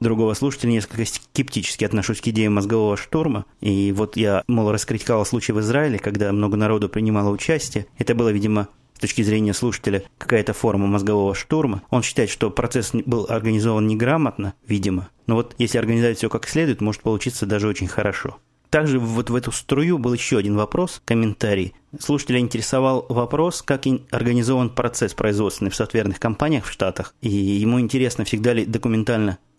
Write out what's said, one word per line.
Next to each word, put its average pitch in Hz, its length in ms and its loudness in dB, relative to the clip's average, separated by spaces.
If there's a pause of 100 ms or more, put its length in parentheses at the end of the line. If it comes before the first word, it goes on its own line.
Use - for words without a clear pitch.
другого 113 320 2
слушателя, 127 380 -2
несколько 113 340 -2
скептически - 800 -4
отношусь 104 380 -2
к - 60 -2
идее 110 200 2
мозгового 104 480 2
штурма. 151 480 -2 (160)
И 101 320 2
вот 104 240 -2
я, 104 320 2
мол, 110 240 2
раскритиковал 110 540 0
случай 117 260 -2
в 107 80 2
Израиле, 120 380 0
когда 101 340 0
много 104 240 0
народу 107 320 2
принимало 107 400 0
участие. 104 580 -2 (120)
Это 117 160 0
было, 117 160 2
видимо, 104 380 0 (260)
с - 60 -18
точки 110 200 -2
зрения 107 320 2
слушателя, 98 520 -2 (120)
какая-то 107 380 0
форма 101 320 0
мозгового 101 480 2
штурма. 135 560 -2
Он 123 120 2
считает, - 280 0
что - 200 -2
процесс 123 440 -2
не-, 117 80 0
был 120 260 0
организован 110 580 2
неграмотно, 110 680 0 (120)
видимо. 95 440 -2 (160)
Но 117 80 2
вот 113 240 -2
если 117 180 0
организовать 117 400 2
всё 113 140 -2
как - 180 -4
следует, 151 320 0
может 107 220 -2
получиться 110 420 -2
даже 104 240 0
очень 95 200 -4
хорошо. - 500 -4 (320)
Также 151 280 4
вот 113 320 -2
в 120 40 0
эту 120 160 -2
струю 160 460 0
был 123 160 0
ещё 120 240 0
один 104 180 2
вопрос, 107 520 0
комментарий. 104 680 0 (240)
Слушателя 135 400 0
интересовал 127 680 0
вопрос, 143 540 0
как 135 240 -2
ин-, 127 240 0
организован 120 580 2
процесс 117 460 -2
производственный 104 560 0
в - 40 -8
софтверных 107 460 0
компаниях 117 460 0
в - 40 -10
Штатах. - 520 -4
И 113 80 -2
ему 101 500 2
интересно, 120 440 0
всегда 117 280 0
ли 110 140 0
документально 110 720 0 (200)